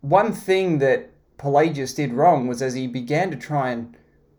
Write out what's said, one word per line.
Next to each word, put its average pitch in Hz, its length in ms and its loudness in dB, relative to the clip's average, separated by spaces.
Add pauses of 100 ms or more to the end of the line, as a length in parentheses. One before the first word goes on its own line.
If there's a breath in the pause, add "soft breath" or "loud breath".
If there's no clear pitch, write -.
one 190 300 2
thing 190 460 0
that 135 320 2 (260)
Pelagius 143 580 0
did 139 180 -4
wrong 139 340 4
was 123 160 -4
as 131 120 -4
he 131 120 -6
began 135 460 -4
to 135 40 -8
try 135 340 -4
and 117 260 -8 (420 soft breath)